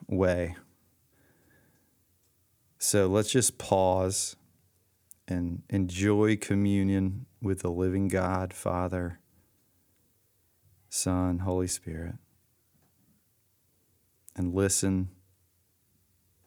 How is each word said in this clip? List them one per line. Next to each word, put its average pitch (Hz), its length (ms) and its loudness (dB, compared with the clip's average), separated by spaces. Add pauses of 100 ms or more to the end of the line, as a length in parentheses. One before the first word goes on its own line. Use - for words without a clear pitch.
way. 90 500 0 (2250)
So 98 300 4
let's 104 220 2
just - 280 2
pause 95 760 0 (920)
and 87 420 -4
enjoy 104 680 2
communion 98 920 0 (160)
with 95 180 -2
the 90 100 -4
living 92 380 0
God, 92 460 -2
Father, 90 640 -4 (1700)
Son, 90 480 0
Holy 92 280 0
Spirit, 82 500 -8 (2250)
and 90 180 -2
listen, 95 540 2 (1400)